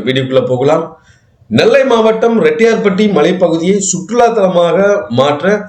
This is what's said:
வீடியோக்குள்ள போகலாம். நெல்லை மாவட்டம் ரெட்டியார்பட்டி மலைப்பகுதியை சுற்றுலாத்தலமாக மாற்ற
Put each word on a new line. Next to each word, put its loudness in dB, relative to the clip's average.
வீடியோக்குள்ள 0
போகலாம். 0
நெல்லை 2
மாவட்டம் 0
ரெட்டியார்பட்டி 0
மலைப்பகுதியை 0
சுற்றுலாத்தலமாக 0
மாற்ற 0